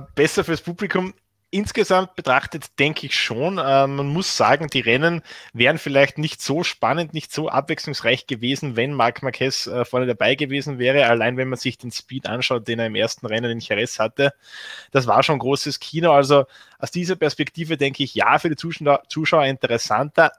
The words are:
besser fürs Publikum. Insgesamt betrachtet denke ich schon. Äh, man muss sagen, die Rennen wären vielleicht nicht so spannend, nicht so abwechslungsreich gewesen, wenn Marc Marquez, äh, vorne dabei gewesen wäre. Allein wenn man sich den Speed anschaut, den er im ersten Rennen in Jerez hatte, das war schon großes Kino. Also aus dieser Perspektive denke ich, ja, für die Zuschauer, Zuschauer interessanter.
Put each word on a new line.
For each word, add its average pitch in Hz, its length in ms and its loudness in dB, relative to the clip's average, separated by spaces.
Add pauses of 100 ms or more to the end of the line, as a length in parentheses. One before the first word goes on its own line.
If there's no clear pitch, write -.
(160)
besser 156 300 2
fürs 165 160 -4
Publikum. 185 520 -6 (380)
Insgesamt 190 640 0
betrachtet - 640 -2
denke 151 260 0
ich - 120 -4
schon. 160 420 -2
Äh, 139 280 4
man 139 200 -4
muss 160 280 -2
sagen, 127 320 4
die - 140 -2
Rennen 151 400 2 (320)
wären 123 240 4
vielleicht 139 400 2
nicht 151 240 -6
so 156 240 -2
spannend, 147 480 -2
nicht 156 180 -10
so 156 160 -4
abwechslungsreich 135 800 -2
gewesen, 127 480 -4
wenn 127 180 -2
Marc 120 300 0
Marquez, 131 440 -4
äh, 120 180 -4
vorne 127 200 -2
dabei 120 300 0
gewesen 139 440 -4
wäre. 131 260 4
Allein 117 320 2
wenn 131 100 -2
man 127 120 -6
sich - 180 -6
den 123 140 -12
Speed - 360 -10
anschaut, 117 400 -2
den 117 120 -4
er 113 80 -2
im 107 80 -6
ersten 110 300 -2
Rennen 117 260 -2
in 117 80 -6
Jerez 107 400 -2
hatte, 135 340 0 (580)
das 127 160 2
war 113 160 6
schon 151 160 0
großes 135 400 -4
Kino. 165 320 0
Also 143 340 6 (320)
aus - 140 -8
dieser 180 240 -4
Perspektive 156 640 -4
denke 139 260 -2
ich, 131 120 -6
ja, 131 220 6
für 170 120 -2
die 147 80 -2
Zuschauer, 147 500 0
Zuschauer 156 380 2
interessanter. 135 920 2